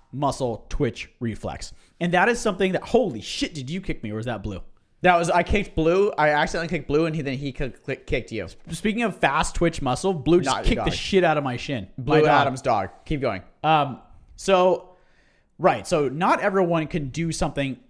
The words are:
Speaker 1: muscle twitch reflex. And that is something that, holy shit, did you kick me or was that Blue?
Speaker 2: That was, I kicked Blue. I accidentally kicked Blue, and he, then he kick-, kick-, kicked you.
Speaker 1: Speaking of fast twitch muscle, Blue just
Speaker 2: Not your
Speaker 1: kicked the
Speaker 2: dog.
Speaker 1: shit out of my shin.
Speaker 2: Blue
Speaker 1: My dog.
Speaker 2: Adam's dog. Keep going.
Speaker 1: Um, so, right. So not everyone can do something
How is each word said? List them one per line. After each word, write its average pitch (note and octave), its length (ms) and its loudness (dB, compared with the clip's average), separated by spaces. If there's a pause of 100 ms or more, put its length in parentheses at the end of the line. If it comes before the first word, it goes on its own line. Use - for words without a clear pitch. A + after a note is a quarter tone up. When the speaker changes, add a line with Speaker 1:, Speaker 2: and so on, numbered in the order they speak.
(120)
Speaker 1:
muscle B2+ 580 -4
twitch - 400 -4 (100)
reflex. - 540 -8 (260)
And F3 140 0
that F#3 160 4
is A#3 80 -2
something F#3+ 340 0
that, - 120 -4
holy G3+ 360 0
shit, - 320 -8
did C3+ 160 -10
you F3+ 140 -6
kick - 200 -6
me G#2+ 100 -8
or - 20 -8
was A2 120 -8
that A2 180 -6
Blue? F#2+ 180 -8 (400)
Speaker 2:
That F3+ 160 6
was, E3+ 100 2
I F3 140 4
kicked G3+ 320 -2
Blue. F3+ 420 4
I D3+ 140 4
accidentally E3 380 0
kicked C#3+ 200 -6
Blue, D3+ 180 2
and D#3 80 -4
he, D#3+ 80 -4
then C3 140 -6
he C#3 160 -8
kick-, - 320 -8
kick-, - 220 -8
kicked B2+ 260 -4
you. G2 140 -6 (240)
Speaker 1:
Speaking G#3 320 -2
of G#3 160 -2
fast D#3 380 0
twitch E3+ 260 0
muscle, C#3 320 0
Blue D#3+ 260 4
just C3+ 160 2
Speaker 2:
Not G#2+ 80 -6
your - 120 4
Speaker 1:
kicked A2 80 -2
the D#3+ 80 0
Speaker 2:
dog. - 60 -6
Speaker 1:
shit F#3 260 2
out D#3 120 4
of C#3+ 80 -2
my B2 140 -4
shin. A2+ 300 -6 (100)
Speaker 2:
Blue D3 220 4
Speaker 1:
My D3+ 60 6
dog. D3 160 6
Speaker 2:
Adam's C3 200 -2
dog. G#2 280 0 (140)
Keep D3+ 160 -4
going. G#2 220 -2 (220)
Speaker 1:
Um, D3 360 2 (360)
so, F#3 540 2 (680)
right. C#3+ 280 2
So D3 220 2
not E3+ 320 2
everyone E3+ 460 2
can C#3+ 220 -6
do D#3+ 240 -4
something C#3 460 -4 (100)